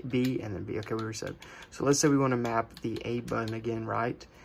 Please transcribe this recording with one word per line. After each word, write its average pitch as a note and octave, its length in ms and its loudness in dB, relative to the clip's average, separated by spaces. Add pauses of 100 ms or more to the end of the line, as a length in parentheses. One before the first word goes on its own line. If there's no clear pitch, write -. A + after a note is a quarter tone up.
B, B2+ 340 2
and G2+ 140 -4
then G2+ 80 -6
B. G#2 160 -4
Okay, G#2+ 140 -4
we A2 100 -2
reset. A2+ 300 -6 (380)
So - 120 -6
let's C#3 160 6
say D#3+ 80 6
we C#3+ 100 6
wanna C3 200 4
map A#2 440 0
the A2 220 -2
A A#2+ 180 -2
button A2+ 340 -2
again, A2+ 300 -2
right? A2+ 400 -2 (200)